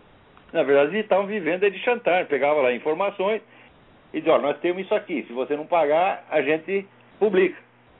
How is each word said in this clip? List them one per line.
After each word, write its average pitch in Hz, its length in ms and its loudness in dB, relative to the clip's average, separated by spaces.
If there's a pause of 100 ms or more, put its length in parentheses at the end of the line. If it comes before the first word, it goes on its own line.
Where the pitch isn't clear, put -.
(500)
Na 165 120 0
verdade, 143 320 4
eles 214 100 -2
estavam 196 220 0
vivendo 185 380 -4
é 208 40 2
de 190 120 -2
chantagem. 185 440 0
Pegava 143 380 0
lá 123 100 4
informações 190 720 -4 (720)
e - 40 -6
dizia, 156 140 2
"Olha, 120 120 4
nós 143 160 -2
temos 180 240 -2
isso 190 100 -2
aqui. 180 300 -4
Se - 100 -16
você 131 200 -4
não 147 120 -6
pagar, 165 640 0
a 156 100 0
gente 160 460 -2 (320)
publica." 190 400 2 (420)